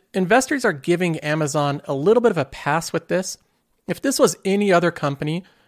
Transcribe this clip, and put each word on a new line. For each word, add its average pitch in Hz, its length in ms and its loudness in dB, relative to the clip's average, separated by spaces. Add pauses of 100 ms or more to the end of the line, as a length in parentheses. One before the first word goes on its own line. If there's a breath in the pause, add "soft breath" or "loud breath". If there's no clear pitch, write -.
(140)
investors 240 500 2
are 208 80 2
giving 170 460 0
Amazon 147 680 -2
a 143 80 -4
little 190 260 2
bit 233 100 4
of 175 80 -2
a 135 60 0
pass - 480 -4
with - 160 -6
this. 180 300 -4 (500)
If 175 120 -6
this 277 200 -2
was 208 240 4
any 196 280 2
other 170 200 4
company, 151 500 -4 (260 soft breath)